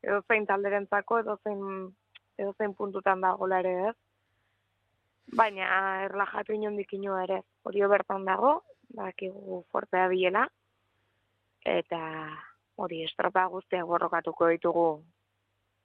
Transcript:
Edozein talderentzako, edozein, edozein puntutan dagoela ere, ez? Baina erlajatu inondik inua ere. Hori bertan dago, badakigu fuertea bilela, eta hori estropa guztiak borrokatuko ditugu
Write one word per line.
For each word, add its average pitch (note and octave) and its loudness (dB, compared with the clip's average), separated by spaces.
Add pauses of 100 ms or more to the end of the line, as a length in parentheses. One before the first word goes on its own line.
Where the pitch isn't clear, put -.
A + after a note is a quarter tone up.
Edozein G#3 0
talderentzako, G3+ 0
edozein, G#3 -6 (760)
edozein G3+ -4
puntutan F#3+ -2
dagoela F#3 2
ere, F#3 0 (140)
ez? A#3 -4 (1300)
Baina G3+ 2 (380)
erlajatu G3 -2
inondik G#3 -4
inua G3 -4
ere. F#3+ -2 (220)
Hori G3+ 2
bertan G3 2
dago, A3 4 (340)
badakigu F#3+ -10
fuertea F#3 2
bilela, F#3 2 (1160)
eta E3+ -2 (760)
hori E3+ -8
estropa F#3 0
guztiak F3+ -4
borrokatuko E3+ 2
ditugu E3+ 2 (960)